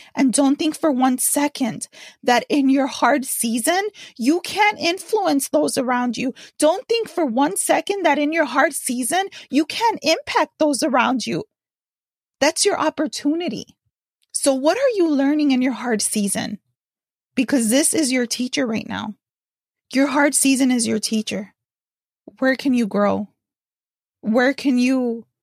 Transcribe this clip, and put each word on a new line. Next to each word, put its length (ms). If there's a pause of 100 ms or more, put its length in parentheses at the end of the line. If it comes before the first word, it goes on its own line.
(160)
And 160
don't 260
think 180
for 140
one 280
second 680 (380)
that 240
in 200
your 200
hard 360
season, 560 (360)
you 240
can't 400
influence 680
those 280
around 380
you. 180 (240)
Don't 300
think 200
for 160
one 320
second 480
that 140
in 140
your 120
hard 300
season, 540 (220)
you 160
can't 360
impact 560
those 240
around 460
you. 160 (960)
That's 240
your 120
opportunity. 1000 (560)
So 200
what 240
are 200
you 120
learning 440
in 100
your 120
hard 280
season? 560 (800)
Because 340
this 240
is 160
your 160
teacher 400
right 220
now. 260 (800)
Your 160
hard 260
season 380
is 160
your 100
teacher. 560 (840)
Where 160
can 180
you 140
grow? 400 (960)
Where 300
can 240
you 480 (180)